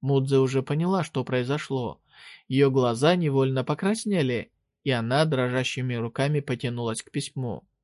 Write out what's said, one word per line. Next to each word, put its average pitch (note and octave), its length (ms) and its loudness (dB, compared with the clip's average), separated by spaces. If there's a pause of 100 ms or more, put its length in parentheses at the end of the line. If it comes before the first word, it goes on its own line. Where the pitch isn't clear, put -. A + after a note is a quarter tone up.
Мудзи C3+ 360 2
уже C3 260 4
поняла, E3+ 420 0
что C3 200 -4
произошло. B2+ 760 -4 (480)
Её C3+ 220 4
глаза B2+ 460 2
невольно C3+ 480 2
покраснели, D#3+ 840 -2 (320)
и C#3+ 80 -2
она B2+ 360 2
дрожащими B2+ 680 -2
руками C3+ 460 -2
потянулась A#2+ 640 -4
к - 80 -18
письму. B2+ 580 -8 (160)